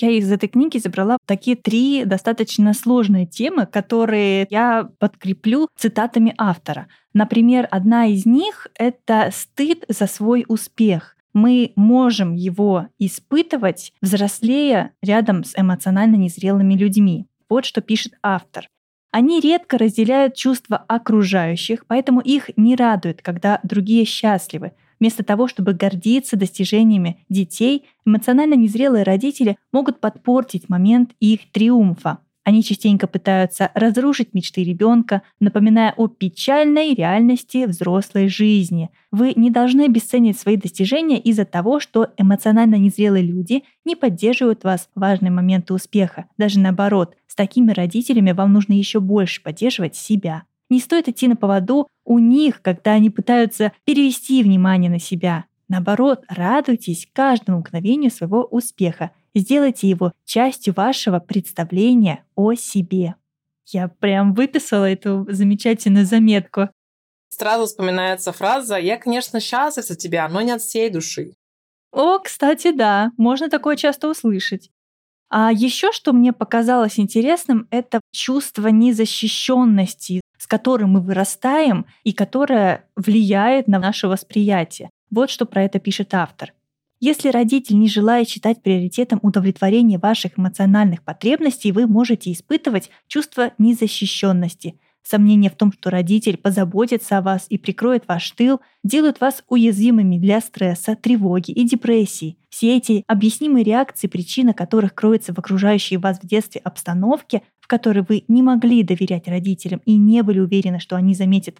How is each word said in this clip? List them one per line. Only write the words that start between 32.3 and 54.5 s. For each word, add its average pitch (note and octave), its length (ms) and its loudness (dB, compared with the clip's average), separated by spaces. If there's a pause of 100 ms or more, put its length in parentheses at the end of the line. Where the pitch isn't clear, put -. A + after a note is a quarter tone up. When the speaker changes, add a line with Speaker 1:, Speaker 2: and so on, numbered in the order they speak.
Speaker 1:
Они A3 200 2
частенько G3+ 420 0
пытаются F#3 720 -2
разрушить A#3 580 -2
мечты F#3 300 -4
ребенка, G3+ 580 0 (180)
напоминая G#3+ 560 2
о A3+ 120 0
печальной D4 880 0
реальности A#3 720 0
взрослой G3 640 -2
жизни. F#3 600 0 (220)
Вы A#3+ 240 0
не A#3 160 4
должны B3 320 2
обесценивать A#3 560 2
свои G#3+ 180 0
достижения B3 600 -2
из-за G#3+ 260 0
того, G#3 340 -2
что A3+ 280 -2 (100)
эмоционально G#3+ 580 4
незрелые G3 480 2
люди F3+ 400 -4 (220)
не E4+ 100 -4
поддерживают A#3 680 -2
вас F#3 320 -4
в - 40 -8
важные F#3+ 320 0
моменты F3+ 440 0
успеха. F#3 500 -4 (120)
Даже G3+ 220 0
наоборот, F#3+ 560 0 (120)
с - 80 -20
такими A3 380 2
родителями G3 580 0
вам G3 220 2
нужно G3+ 200 4
еще G3+ 280 0
больше F#3+ 420 -2
поддерживать F3 520 -4
себя. F3 480 -4 (280)
Не B3+ 80 2
стоит E4 300 -2
идти B3+ 180 -2
на A#3+ 80 2
поводу G3+ 520 0 (180)
у A#3+ 120 2
них, B3 460 2
когда F#3 300 0
они G#3+ 180 4
пытаются A3 600 -2 (140)
перевести C4 560 0
внимание F#3 480 2